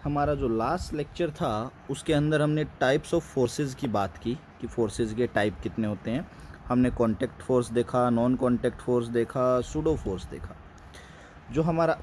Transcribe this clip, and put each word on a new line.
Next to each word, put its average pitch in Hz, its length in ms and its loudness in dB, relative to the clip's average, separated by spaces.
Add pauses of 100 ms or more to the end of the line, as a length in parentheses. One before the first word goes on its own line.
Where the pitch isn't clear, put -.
हमारा 147 300 0
जो 139 140 -2
last 120 460 0
lecture 151 360 -2
था 131 420 -4 (180)
उसके 139 220 -2
अंदर 151 300 4
हमने 151 220 2
types 143 500 2
of 170 80 4 (160)
forces 131 360 2
की 135 140 -4
बात 101 300 0
की 117 160 -4
कि - 320 -12
forces 110 480 0
के 120 120 2
type 104 360 0
कितने 110 240 -2
होते 104 240 -4
हैं। 135 200 -4 (380)
हमने 127 220 4
contact 113 520 0
force 123 280 2
देखा, 123 400 2
नॉन 120 260 2
कॉन्टैक्ट 123 440 0
force 123 260 2
देखा, 123 540 2
pseudo 156 360 -2
force 95 280 -4
देखा। - 320 -12 (960)
जो 147 100 2
हमारा 165 400 2